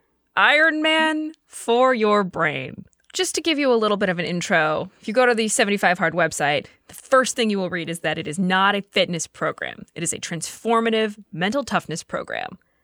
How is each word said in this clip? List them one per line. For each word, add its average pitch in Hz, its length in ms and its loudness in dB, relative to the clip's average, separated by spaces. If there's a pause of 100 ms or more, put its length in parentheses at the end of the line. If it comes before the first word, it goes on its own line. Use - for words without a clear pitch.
(360)
Iron 302 460 4
Man 311 520 0 (120)
for 254 480 2
your 208 300 2
brain. 147 600 -4 (280)
Just - 240 -2
to 370 40 -2
give 311 200 0
you 269 120 2
a 233 40 4
little 214 200 2
bit 196 120 0
of 175 100 -2
an 175 60 -4
intro, 170 680 -2 (100)
if - 60 -20
you 214 80 -6
go 254 100 4
to 240 120 4
the 220 100 0
seventy-five 202 520 2
Hard 165 160 0
website, 156 520 0 (220)
the - 60 -20
first - 420 0
thing 226 120 0
you 202 100 0
will 180 120 -2
read 170 180 -6
is 165 120 -8
that 160 180 -2
it 160 80 -8
is 151 140 -4
not 190 340 4
a 196 80 -2
fitness 175 460 0
program. - 680 -6
It 156 80 -10
is 165 100 -4
a - 60 -10
transformative 220 1040 -2 (100)
mental 208 300 -2
toughness 170 400 -4
program. - 560 -8 (240)